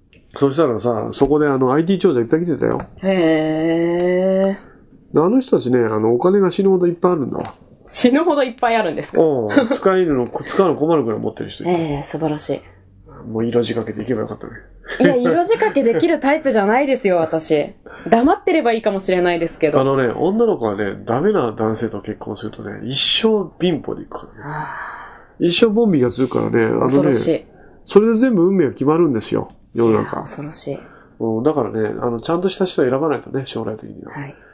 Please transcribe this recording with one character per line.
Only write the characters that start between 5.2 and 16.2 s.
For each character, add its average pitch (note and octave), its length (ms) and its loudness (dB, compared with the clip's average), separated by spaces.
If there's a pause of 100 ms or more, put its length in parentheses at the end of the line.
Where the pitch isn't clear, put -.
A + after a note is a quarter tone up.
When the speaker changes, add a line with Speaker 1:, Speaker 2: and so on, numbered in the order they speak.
Speaker 1:
あ F3 80 2
の B3+ 120 4
人 A3+ 160 0
た C3+ 40 0
ち A#2+ 100 -2
ね、 B2+ 60 4
あ B2 40 4 (180)
の、 A2 140 4
お A#2+ 60 2
金 F#3 200 4
が F#3 120 2
死 G3 120 -2
ぬ G3 60 4
ほ F#3 100 4
ど F3+ 80 2
い F3 60 0
っ - 20 -6
ぱ F3+ 140 0
い - 20 2
あ F3+ 40 2
る C#3 120 -2
ん - 40 -6
だ - 60 -6
わ。 - 160 -8 (360)
Speaker 2:
死 - 240 4
ぬ D4+ 100 4
ほ E4+ 120 2
ど C#4+ 80 2
い B3+ 80 -2
っ - 40 -16
ぱ A#3 160 0
い A3+ 60 2
あ A3 40 2
る F3+ 100 -2
ん - 40 -6
で - 80 -6
す - 80 -14
か？ - 100 -2
Speaker 1:
う C#3 280 0
ん。 - 0 - (200)
使 F#3+ 260 0
え F#3 40 2
る E3+ 140 2
の、 B2 140 0
使 - 360 -2
う F#3 40 4
の C#3+ 100 2
困 D#3+ 180 2
る C#3+ 80 2
ぐ A2+ 80 -2
ら G#2+ 60 -2
い - 20 -6
持 A2 120 -4
っ - 20 -18
て - 100 -10
る - 60 -8
人 - 140 -14
い - 40 -4
る。 F3 60 2
Speaker 2:
え - 20 4 (240)
え、 C#3+ 40 -10
素 - 140 -10
晴 D#3 140 -2
ら D3+ 80 -6
し C#3+ 160 -6
い。 - 60 -12 (680)
Speaker 1:
も A2 120 -6
う A2+ 60 0
色 A#2+ 180 0
仕 A2 100 -4
掛 A2+ 180 -4
け G#2 60 -10
て A2 60 -8
い G#2+ 40 -8
け B2+ 80 -2
ば G#2+ 60 -4
よ - 60 -6
か G#2+ 80 -10
っ - 20 -18
た - 100 -16
ね。 - 60 -16 (480)
Speaker 2:
い - 20 6
や、 C4+ 120 4
色 B3 300 2
仕 G#4 100 0
掛 A4 180 0
け C#4 100 2
で A3+ 160 2
き E4 80 2
る D#4+ 140 0